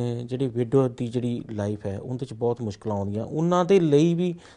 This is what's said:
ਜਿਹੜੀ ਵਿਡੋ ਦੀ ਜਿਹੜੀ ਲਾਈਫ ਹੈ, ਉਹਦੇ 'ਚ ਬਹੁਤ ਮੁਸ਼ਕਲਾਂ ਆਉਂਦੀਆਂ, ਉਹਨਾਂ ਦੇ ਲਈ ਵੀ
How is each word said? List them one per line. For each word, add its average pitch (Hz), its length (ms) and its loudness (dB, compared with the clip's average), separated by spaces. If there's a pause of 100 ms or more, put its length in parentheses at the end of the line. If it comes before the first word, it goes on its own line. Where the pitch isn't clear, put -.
(260)
ਜਿਹੜੀ 127 220 -4
ਵਿਡੋ 123 400 2
ਦੀ 120 200 -4
ਜਿਹੜੀ 120 440 -2
ਲਾਈਫ 104 340 -4
ਹੈ, 98 140 -4
ਉਹਦੇ 127 260 -8
'ਚ 120 80 -14
ਬਹੁਤ 120 280 -2
ਮੁਸ਼ਕਲਾਂ 104 360 -4
ਆਉਂਦੀਆਂ, 101 280 -4
ਉਹਨਾਂ 175 400 0
ਦੇ 196 140 6
ਲਈ 160 340 6
ਵੀ 170 220 0 (220)